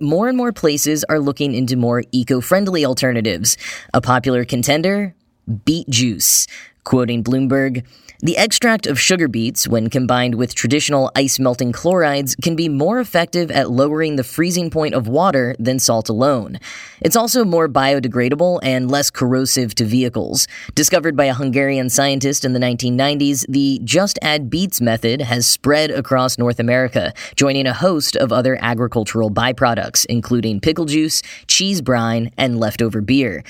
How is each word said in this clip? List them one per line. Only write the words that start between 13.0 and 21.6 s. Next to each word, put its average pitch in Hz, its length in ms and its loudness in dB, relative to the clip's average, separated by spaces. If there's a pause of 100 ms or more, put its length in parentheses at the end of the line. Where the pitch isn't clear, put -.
effective 170 500 -2
at 139 200 0
lowering 147 460 2
the 131 60 0
freezing 170 460 -2
point 151 240 -2
of 117 160 -2
water 135 500 2
than 127 200 0
salt 113 320 0
alone. 113 480 0 (420)
It's - 160 2
also 240 260 2
more 165 280 2
biodegradable 135 920 0
and 127 280 0
less 143 180 0
corrosive 127 680 0
to 117 100 0
vehicles. 120 600 0 (280)
Discovered 156 420 2
by 143 80 2
a 135 100 2
Hungarian 135 540 0